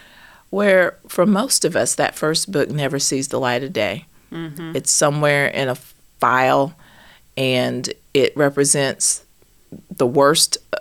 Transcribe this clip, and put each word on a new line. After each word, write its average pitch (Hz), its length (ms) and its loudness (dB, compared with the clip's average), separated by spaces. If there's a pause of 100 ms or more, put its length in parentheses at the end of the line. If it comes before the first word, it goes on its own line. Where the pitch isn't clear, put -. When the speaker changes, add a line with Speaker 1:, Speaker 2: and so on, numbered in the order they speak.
(500)
Speaker 1:
Where 190 460 2 (100)
for - 200 0
most 214 380 2
of 170 120 0
us, 117 200 0
that - 180 0
first 160 360 -4
book 156 200 0
never 139 280 -2
sees 135 300 -2
the 127 120 -4
light 127 220 -2
of 135 100 -8
day. 104 340 -4 (260)
Speaker 2:
Mm-hmm. 165 440 -12
Speaker 1:
It's 139 140 -4
somewhere 147 580 2
in 135 200 -4
a 123 80 -4 (440)
file, 131 540 2 (640)
and 127 560 -2 (220)
it 131 220 2
represents 143 880 0 (720)
the 135 100 2
worst 139 500 2 (240)